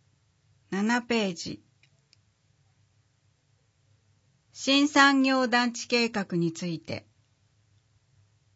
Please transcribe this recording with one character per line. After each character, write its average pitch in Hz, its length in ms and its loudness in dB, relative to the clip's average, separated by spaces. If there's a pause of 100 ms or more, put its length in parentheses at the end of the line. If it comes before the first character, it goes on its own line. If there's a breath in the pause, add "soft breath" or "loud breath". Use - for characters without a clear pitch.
(720)
七 214 300 0
ペ 226 280 -2
ー 185 60 -6
ジ。 - 280 -14 (3000)
新 277 340 2
産 277 360 4
業 262 260 2
団 240 240 0
地 - 160 -12
計 233 220 0
画 196 260 -4
に 170 160 0
つ 180 140 -10
い 165 120 -6
て。 - 280 -12 (1500)